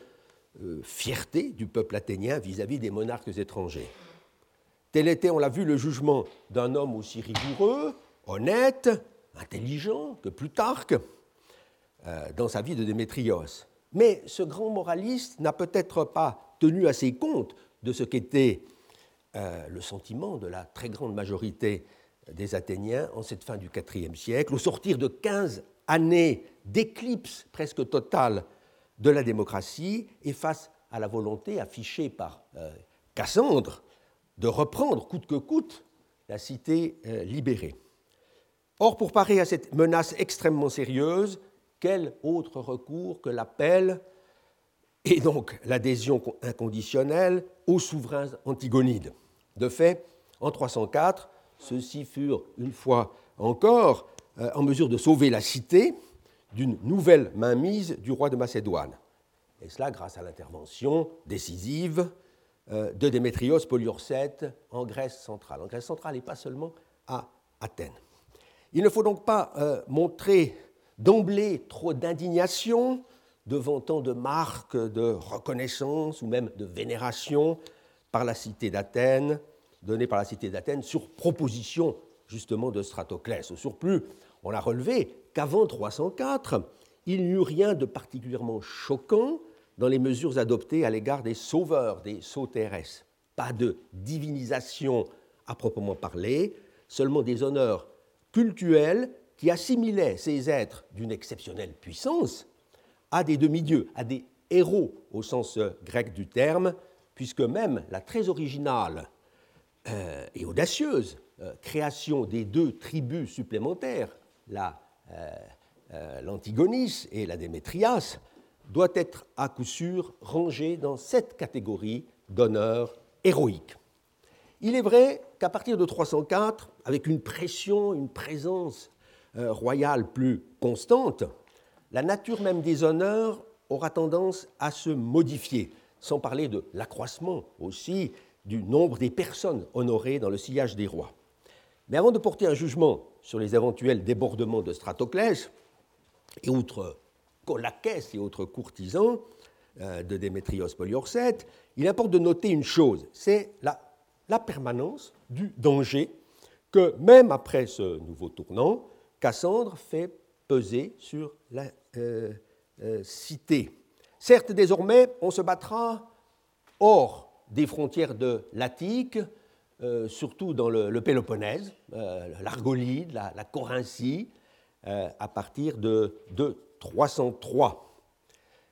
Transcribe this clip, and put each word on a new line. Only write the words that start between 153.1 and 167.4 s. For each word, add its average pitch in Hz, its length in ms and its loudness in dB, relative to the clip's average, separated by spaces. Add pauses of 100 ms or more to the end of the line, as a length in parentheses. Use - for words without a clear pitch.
c'est 202 400 2 (100)
la, 143 180 -2 (480)
la 220 100 2
permanence 135 760 -6 (160)
du 185 300 -6
danger 139 560 4 (560)
que, 180 300 6
même 233 320 12
après 131 340 0
ce 90 320 -4
nouveau 82 300 -10
tournant, 127 580 0 (320)
Cassandre 185 580 0
fait 165 400 -6 (300)
peser 127 520 0
sur 147 340 -12 (200)
la, 135 140 -10 (300)
euh, 113 360 -6 (500)
euh, 107 220 -6
cité. - 640 -2 (480)
Certes, 240 320 6
désormais, 202 580 6 (120)
on 180 100 0
se 185 100 -2
battra 220 680 -4 (680)
hors 196 500 6 (220)